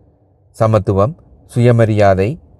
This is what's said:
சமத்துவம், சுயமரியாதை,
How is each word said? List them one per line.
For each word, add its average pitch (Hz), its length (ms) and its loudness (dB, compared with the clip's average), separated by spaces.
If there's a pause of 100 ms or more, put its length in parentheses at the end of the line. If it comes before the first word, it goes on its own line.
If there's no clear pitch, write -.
(500)
சமத்துவம், 110 640 -2 (320)
சுயமரியாதை, 110 920 0 (200)